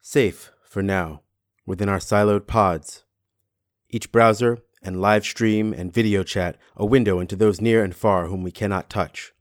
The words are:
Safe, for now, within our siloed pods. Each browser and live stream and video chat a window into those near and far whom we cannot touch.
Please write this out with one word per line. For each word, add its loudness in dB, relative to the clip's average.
Safe, -2
for -8
now, -4
within -4
our 0
siloed 2
pods. -2
Each -8
browser 4
and -6
live 2
stream 0
and -8
video 2
chat -4
a -2
window 2
into -6
those 2
near 2
and -4
far 0
whom -6
we -6
cannot -6
touch. -8